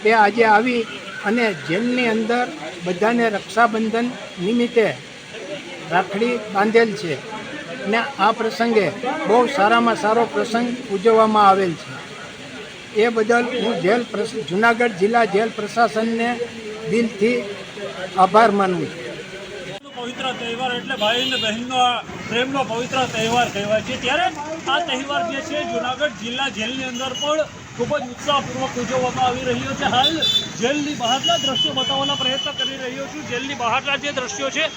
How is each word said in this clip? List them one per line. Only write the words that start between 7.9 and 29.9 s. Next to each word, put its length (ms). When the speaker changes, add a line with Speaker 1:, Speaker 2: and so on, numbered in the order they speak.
Speaker 1:
આ 340
પ્રસંગે 580
બહુ 200
સારામાં 480
સારો 300
પ્રસંગ 500
ઉજવવામાં 580
આવેલ 240
છે. 280
એ 140
બદલ 340
હું 180
જેલ 220
પ્રશ-, 380
જૂનાગઢ 500
જિલ્લા 340
જેલ 240
પ્રશાસનને 880
દિલથી 540
આભાર 340
માનું 340
છું. 160
Speaker 2:
પવિત્ર 360
તહેવાર 440
એટલે 200
ભાઈ 360
અને 100
બહેનનો 340
આ 260
પ્રેમનો 640
પવિત્ર 420
તહેવાર 440
કહેવાય 320
છે. 200
ત્યારે 220
આ 120
તહેવાર 520
જે 100
છે, 220
જૂનાગઢ 480
જિલ્લા 380
જેલની 340
અંદર 300
પણ 240
ખૂબ 200
જ 40
ઉત્સાહપૂર્વક 800
ઉજવવામાં 460
આવી 160
રહ્યો 320
છે. 100
હાલ 380